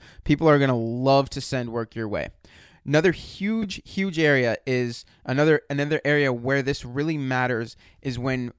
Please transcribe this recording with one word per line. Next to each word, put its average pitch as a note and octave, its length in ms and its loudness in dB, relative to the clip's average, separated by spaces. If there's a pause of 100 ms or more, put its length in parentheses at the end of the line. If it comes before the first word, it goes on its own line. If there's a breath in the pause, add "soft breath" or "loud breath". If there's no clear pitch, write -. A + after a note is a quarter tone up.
(240 loud breath)
people D3 260 4
are D3 80 8
gonna C3+ 180 2
love B2+ 540 2
to C#3+ 100 -10
send B2 320 -6
work A2+ 240 -8
your A2+ 120 -4
way. F2+ 220 -4 (540 soft breath)
Another D#3+ 280 4
huge, G#3 760 -4
huge F#3+ 320 -4
area C3+ 480 4
is, B2 400 -4 (200 soft breath)
another, D3 440 2
another C#3+ 340 -2
area C#3+ 300 2
where B2+ 300 -2
this C#3+ 200 -4
really D3 360 -4
matters B2+ 580 -2 (240 soft breath)
is B2+ 160 -6
when B2+ 420 -4